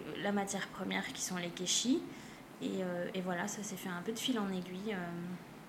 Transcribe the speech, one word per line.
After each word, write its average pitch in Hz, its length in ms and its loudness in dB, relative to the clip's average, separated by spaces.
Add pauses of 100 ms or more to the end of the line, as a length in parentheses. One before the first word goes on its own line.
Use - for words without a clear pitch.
(220)
la 196 100 4
matière 196 380 2
première 190 440 0
qui - 80 -4
sont 180 160 0
les 175 120 0
kéchis. 202 520 4 (600)
Et, 196 200 0
euh, 180 320 0
et 190 80 0
voilà, 180 260 2
ça 208 160 -4
s'est 202 140 -4
fait 190 120 -4
un 175 140 -2
peu 220 80 0
de 226 80 -2
fil 254 200 2
en 202 100 2
aiguille, 185 440 -2
euh. - 20 0 (720)